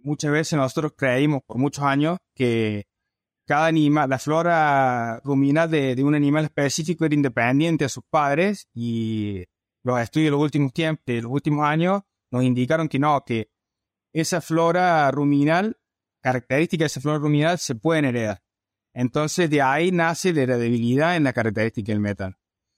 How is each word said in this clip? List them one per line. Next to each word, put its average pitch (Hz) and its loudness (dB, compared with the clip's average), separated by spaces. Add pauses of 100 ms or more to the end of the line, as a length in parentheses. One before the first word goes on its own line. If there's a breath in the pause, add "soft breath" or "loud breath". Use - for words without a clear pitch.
Muchas 147 -2
veces 156 0
nosotros 147 -2
creímos 139 0
por 110 -10
muchos 143 -2
años 147 0 (160)
que 113 -2 (580)
cada 147 2
anima-, 151 2
la 131 -2
flora 139 0
ruminal 139 2
de, 139 0
de 131 -2
un 147 2
animal 147 2
específico 156 -2
era 151 2
independiente 139 0
a 131 -2
sus - -12
padres 160 0
y 110 -4 (400)
los 123 -2
estudios 156 0
de 147 2
los 143 0
últimos 147 0
tiemp-, 160 -2
de 117 -2
los 117 -8
últimos 147 0
años 170 0 (300)
nos 127 0
indicaron 127 0
que 135 -4
no, 143 2
que 113 -6 (600)
esa 160 -2
flora 165 2
ruminal, 147 2 (440)
características 135 0
de 151 0
esa 139 -8
flora 151 -2
ruminal 151 2
se - -6
pueden 156 0
heredar. 117 -2 (500)
Entonces, 151 -2
de 143 2
ahí 147 2
nace 170 0
la 151 2
heredabilidad 123 0
en 160 2
la 135 0
característica 110 -2
del 104 0
metano. 98 -6 (400)